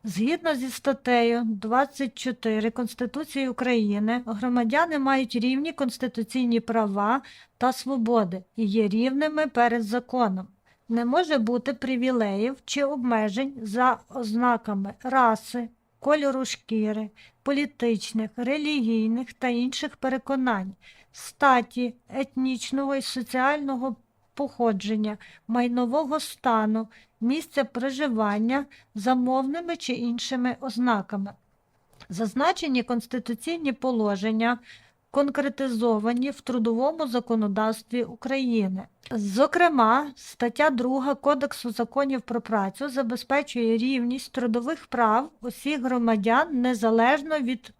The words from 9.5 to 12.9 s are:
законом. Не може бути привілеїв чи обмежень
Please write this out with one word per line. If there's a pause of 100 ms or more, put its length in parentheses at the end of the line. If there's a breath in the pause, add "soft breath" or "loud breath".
законом. (420 soft breath)
Не
може
бути
привілеїв
чи
обмежень (100)